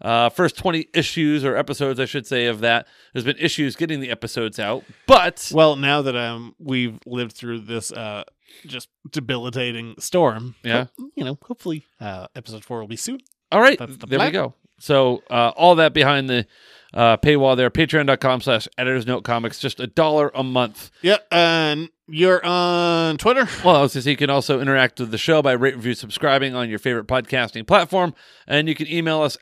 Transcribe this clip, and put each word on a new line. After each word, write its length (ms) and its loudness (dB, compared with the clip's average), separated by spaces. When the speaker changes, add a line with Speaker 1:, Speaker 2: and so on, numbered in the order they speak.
Speaker 1:
Uh, 280 2
first 280 0
twenty 360 -4
issues 500 0
or 140 0
episodes, 420 -4
I 60 0
should 200 -8
say, 220 -2
of 140 -4
that. 260 0
There's 120 -6
been 120 -2
issues 400 -2
getting 240 -4
the 100 -10
episodes 480 -6
out, 240 -4
but 460 0
Speaker 2:
Well, 240 2
now 240 0
that, 160 -4
um, 420 -8
we've 460 -6
lived 320 -8
through 240 -10
this, 320 -10
uh, 300 -12
just 220 -16
debilitating 920 -6
storm, 640 0
Speaker 1:
Yeah. 240 -2
Speaker 2:
ho-, 160 -16
you 80 -8
know, 220 -8
hopefully, 400 -10
uh, 340 -12
episode 300 -16
four 160 -10
will 60 -12
be 100 -12
soon. 220 -8
Speaker 1:
All 120 4
right, 180 6
Speaker 2:
That's 160 -12
the 120 -16
Speaker 1:
there 120 0
we 40 2
Speaker 2:
plan. 100 -2
Speaker 1:
go. 200 -6
So, 500 2
uh, 260 2
all 200 8
that 180 4
behind 360 2
the, 160 -2
uh, 240 4
paywall 380 4
there, 160 2
patreon 360 2
dot 120 2
com 220 0
slash 260 -2
editors 300 -2
note 160 -4
comics, 360 -4
just 200 -8
a 80 -8
dollar 480 2
a 80 -4
month. 480 -4
Speaker 2:
Yeah, 160 4
and 580 2
you're 380 2
on 720 0
Twitter? 300 2
Speaker 1:
Well, 140 8
I 40 6
was 120 2
gonna 100 -6
say 80 0
you 60 0
can 120 2
also 300 2
interact 400 2
with 120 -6
the 60 -4
show 240 4
by 120 2
rate, 220 0
review, 180 -4
subscribing 600 0
on 160 -4
your 100 -6
favorite 280 -4
podcasting 580 -4
platform, 480 2
and 200 0
you 80 -2
can 120 -8
email 340 -2
us, 200 -2